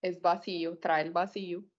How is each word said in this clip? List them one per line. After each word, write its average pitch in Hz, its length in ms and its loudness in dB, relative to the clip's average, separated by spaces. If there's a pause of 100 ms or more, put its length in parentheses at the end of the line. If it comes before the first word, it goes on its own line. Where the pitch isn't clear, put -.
es 180 180 -4
vacío, 170 580 0
trae 160 240 2
el 165 100 -4
vacío. 185 520 -2 (140)